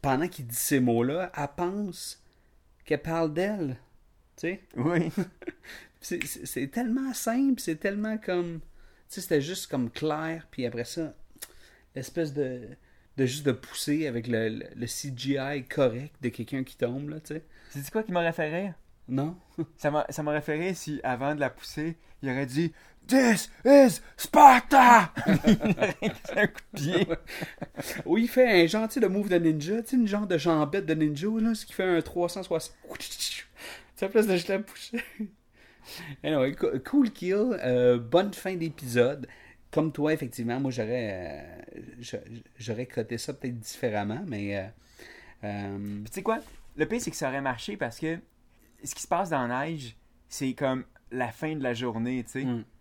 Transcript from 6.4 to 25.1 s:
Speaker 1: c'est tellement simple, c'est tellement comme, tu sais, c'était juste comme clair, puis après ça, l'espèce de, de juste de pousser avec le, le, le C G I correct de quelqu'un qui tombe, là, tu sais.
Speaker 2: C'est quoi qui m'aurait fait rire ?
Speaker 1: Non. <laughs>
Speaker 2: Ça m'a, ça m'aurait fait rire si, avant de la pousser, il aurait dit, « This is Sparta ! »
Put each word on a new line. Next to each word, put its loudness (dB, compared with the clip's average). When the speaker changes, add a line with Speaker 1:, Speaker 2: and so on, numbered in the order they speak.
Speaker 1:
c'est -6
tellement -4
simple, 0
c'est -6
tellement -4
comme, -4
tu -16
sais, -12
c'était 2
juste -6
comme -2
clair, -6
puis -8
après -4
ça, -8
l'espèce -6
de, -4
de 2
juste -4
de 4
pousser -2
avec -4
le, 0
le, -10
le -6
C -8
G -2
I -6
correct 0
de -2
quelqu'un -6
qui -10
tombe, -4
là, -10
tu -10
sais. -10
Speaker 2:
C'est -10
quoi -2
qui -6
m'aurait 2
fait -2
rire ? -4
Speaker 1:
Non. -2
<laughs> -6
Speaker 2:
Ça 0
m'a, 0
ça -6
m'aurait 0
fait -4
rire -2
si, -6
avant -2
de -4
la 0
pousser, -8
il -4
aurait -2
dit, « 0
This 4
is 10
Sparta ! » 10